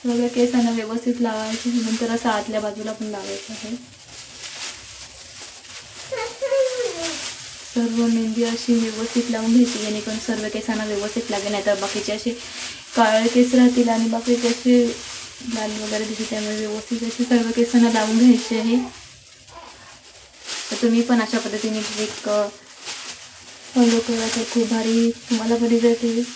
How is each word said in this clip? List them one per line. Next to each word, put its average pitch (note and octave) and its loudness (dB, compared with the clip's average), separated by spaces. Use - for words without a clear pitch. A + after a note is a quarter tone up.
सगळ्या A#3+ 2
केसांना A#3+ 2
व्यवस्थित A#3 -2
लावायची, A3 -2
नंतर A3+ 0
असं A#3 0
आतल्या G#3+ -2
बाजूला G#3+ -6
पण G#3+ -8
लावायचं G3 -8
आहे. A3 -8
सर्व A#3 -2
मेहंदी A3+ 2
अशी A#3 0
व्यवस्थित A3+ -2
लावून A3+ 0
घ्यायची, A#3+ 4
जेणेकरून G#3+ -4
सर्व G#3+ -4
केसांना G#3+ -4
व्यवस्थित G#3+ -4
लागेल, G3+ -2
नाहीतर G3+ 2
बाकीचे G3+ -4
असे G#3+ -4
काळे A3 4
केस B3 4
राहतील B3 8
आणि A3+ 2
बाकीचे A#3+ 2
असे B3 4
लाल G#3+ -4
वगैरे G#3+ -2
दिसतील, G#3+ -6
त्यामुळे G#3+ -4
व्यवस्थित G#3+ -4
अशी A#3 -2
सर्व A#3 4
केसांना A#3 6
लावून A3 2
घ्यायची A#3 6
आहे. A3+ 2
तर - -4
तुम्ही A#3 4
पण A#3 4
अशा A3+ 0
पद्धतीने G#3+ -4
ट्रिक, G#3 -4
अ, G#3 2
फॉलो A#3 6
करा, A3+ -2
तर A#3 -2
खूप A3+ 2
भारी A3+ 2
तुम्हाला A3+ 2
पण A#3 2
रिझल्ट A#3 4
येईल. A#3 0